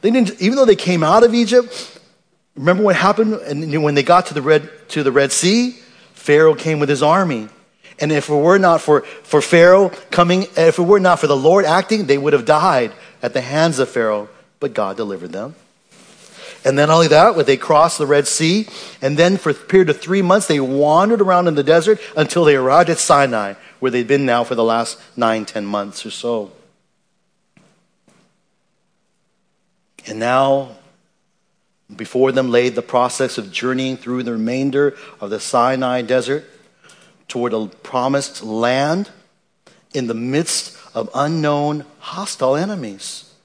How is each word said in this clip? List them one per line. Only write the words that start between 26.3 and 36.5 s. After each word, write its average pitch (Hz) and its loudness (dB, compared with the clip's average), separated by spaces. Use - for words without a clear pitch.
And 107 -12
now, 131 0
before 127 0
them 127 -2
lay 120 2
the 120 -6
process 123 -2
of 101 -12
journeying 131 -6
through 123 -8
the 120 -6
remainder 131 -2
of 101 -10
the 107 -6
Sinai 127 -2
desert 127 -4